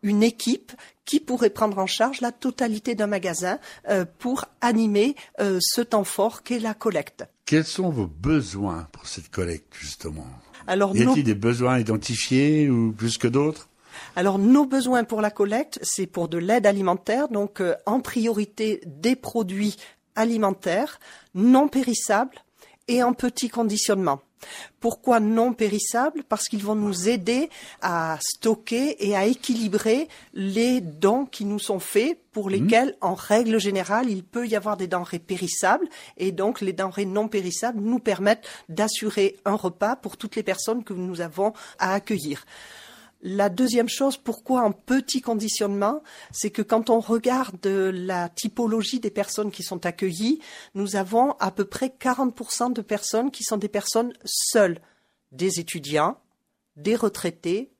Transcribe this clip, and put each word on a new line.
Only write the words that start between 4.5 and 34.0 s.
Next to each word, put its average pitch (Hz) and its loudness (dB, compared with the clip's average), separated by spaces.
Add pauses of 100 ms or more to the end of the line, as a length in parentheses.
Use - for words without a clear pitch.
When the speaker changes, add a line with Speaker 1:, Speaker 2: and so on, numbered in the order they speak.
Speaker 1:
animer, 226 2 (260)
euh, 190 2
ce - 0
temps 220 0
fort - -2
qu'est 240 -4
la 220 -4
collecte. - -4 (200)
Speaker 2:
Quels 156 4
sont 185 -2
vos 117 -2
besoins 92 -2
pour - -20
cette - -14
collecte, 85 -6
justement ? 76 -12 (400)
Speaker 1:
Alors, 196 2
Speaker 2:
Y 214 4
a-t-il 254 6
Speaker 1:
nos 143 2
Speaker 2:
des 110 4
besoins 120 2
identifiés 127 2
ou 117 2
plus 110 -2
que 123 2
d'autres ? 143 0 (480)
Speaker 1:
Alors, 196 2
nos 262 8
besoins 254 2
pour 214 -2
la 208 2
collecte, 214 -2
c'est - -4
pour 170 -4
de 170 -4
l'aide 202 2
alimentaire, 202 2
donc, 208 -4
euh, 175 2 (100)
en 240 2
priorité 220 -2
des 165 0
produits 208 -2 (400)
alimentaires 214 0 (360)
non 254 6
périssables 247 0 (500)
et 247 4
en 247 4
petit 247 -2
conditionnement. 202 0 (600)
Pourquoi 233 2
non 226 4
périssables ? 233 -2
Parce - -2
qu'ils 202 -4
vont 208 0
nous 202 0
aider 240 0 (320)
à 160 -2
stocker 226 -2
et 202 2
à 196 2
équilibrer 226 0 (240)
les 226 0
dons 190 2
qui - -10
nous 202 -2
sont 196 -4
faits, 262 0 (160)
pour 202 -4
Speaker 2:
Mhm. 190 -2
Speaker 1:
lesquels, 220 4
en 185 0
règle 220 2
générale, 196 0